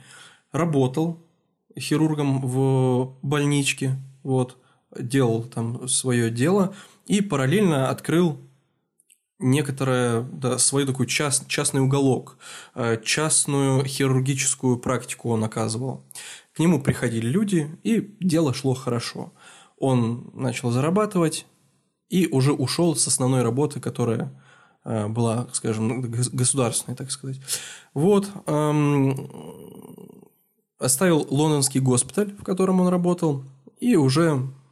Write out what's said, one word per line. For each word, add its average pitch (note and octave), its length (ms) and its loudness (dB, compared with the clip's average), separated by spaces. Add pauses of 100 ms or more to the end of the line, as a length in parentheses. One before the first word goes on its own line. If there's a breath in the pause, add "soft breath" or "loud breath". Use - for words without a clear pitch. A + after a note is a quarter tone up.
(500 loud breath)
Работал D#3+ 680 0 (600)
хирургом D3 680 2
в C3 760 2
больничке, C#3+ 760 0 (240)
вот, C3 340 0 (420 soft breath)
делал A#2+ 460 0
там A#2+ 440 -6
своё A#2+ 420 0
дело E3+ 440 2 (320 loud breath)
и G3+ 140 2
параллельно D3 680 2
открыл D3+ 480 0 (1000)
некоторое, B2+ 840 0
да, B2+ 360 -4
свой C3+ 260 2
такой C3 220 0
част-, C#3 400 -2
частный C#3+ 340 0
уголок, C3+ 580 2 (360 loud breath)
э, A#2 300 0
частную C#3 800 2
хирургическую C3 920 0
практику B2 520 -4
он A2 140 0
оказывал. A2+ 600 -6 (520 loud breath)
К - 20 -4
нему D#3+ 220 4
приходили A#2 480 -2
люди, E3+ 420 0 (140)
и - 360 -2
дело D#3+ 320 2
шло C3 220 0
хорошо. - 580 -6 (460 loud breath)
Он A#2+ 560 0
начал B2 380 -4
зарабатывать E3+ 720 0 (640)
и F3+ 180 2
уже C3+ 260 2
ушёл D3+ 440 0
с - 100 0
основной C3 360 0
работы, B2 360 0
которая, A#2+ 540 -4 (520 soft breath)
э, A2 220 -4
была, A#2 460 -2
скажем, A2+ 500 -4
гос-, A#2 300 -4
государственной, B2+ 640 -2
так C3+ 160 -12
сказать. C3+ 280 -10 (540 loud breath)
Вот, G3+ 340 2 (180)
эм, D3 1700 -2 (600)
оставил D#3+ 500 2
лондонский C#3+ 520 2
госпиталь, C3 580 0
в - 60 -18
котором F#3 360 2
он F3+ 80 4
работал, F3 560 0 (360)
и B3 160 4
уже C#3 500 4 (260)